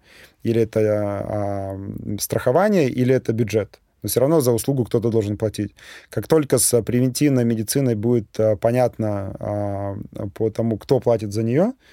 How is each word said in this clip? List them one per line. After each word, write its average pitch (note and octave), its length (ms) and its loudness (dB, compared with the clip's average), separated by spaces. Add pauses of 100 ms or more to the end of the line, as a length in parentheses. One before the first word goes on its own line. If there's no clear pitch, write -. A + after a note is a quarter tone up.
(440)
Или A2+ 180 2
это, A2 200 2
а, G#2 460 0
а, G2+ 920 -6
страхование, D3+ 680 2
или B2+ 260 2
это A#2+ 180 0
бюджет. G#2+ 460 -2 (240)
Но G#2 60 -4
все - 100 0
равно D3+ 220 4
за B2+ 100 2
услугу B2+ 320 0
кто-то A2+ 260 0
должен G#2 280 0
платить. G#2 360 -4 (360)
Как - 180 -6
только C#3+ 320 4
с A#2+ 240 2
превентивной B2+ 640 0
медициной A#2 500 0
будет, A2 420 -2
а, A2 200 2
понятно, A2 800 0
а, G2+ 580 -6 (380)
по A2+ 140 -2
тому, A2+ 280 -2
кто C3 220 2
платит A2 320 0
за A2 120 -2
нее, D#3 300 0 (200)